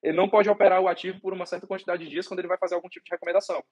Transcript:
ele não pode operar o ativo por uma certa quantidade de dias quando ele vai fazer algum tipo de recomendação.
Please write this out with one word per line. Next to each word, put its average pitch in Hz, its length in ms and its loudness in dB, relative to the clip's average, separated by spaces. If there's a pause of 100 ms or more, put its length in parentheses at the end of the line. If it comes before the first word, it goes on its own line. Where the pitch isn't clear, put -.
ele 160 140 0
não 190 120 4
pode 208 200 4
operar 196 320 6
o 190 80 2
ativo 185 320 -4
por 190 120 -6
uma 180 140 -8
certa 180 200 -8
quantidade 180 380 -6
de 151 60 -14
dias 170 180 -6
quando 185 100 -10
ele 180 100 -6
vai 180 100 0
fazer 180 180 -2
algum 170 120 -8
tipo - 160 -20
de - 60 -20
recomendação. 175 600 -2